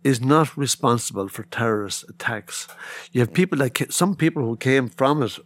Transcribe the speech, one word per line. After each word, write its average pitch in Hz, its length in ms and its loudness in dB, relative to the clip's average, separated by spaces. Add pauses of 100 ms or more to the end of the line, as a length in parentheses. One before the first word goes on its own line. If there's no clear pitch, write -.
is 131 160 2
not 143 360 4
responsible 120 720 0
for - 220 -12
terrorist 107 580 -2
attacks. - 600 -8 (420)
You 123 120 0
have 117 100 0
people 180 260 2
that 135 160 0
ca-, - 160 -4
some 190 240 2
people 160 300 0
who 113 120 -2
came 131 320 2
from 139 320 2
it, 113 260 -2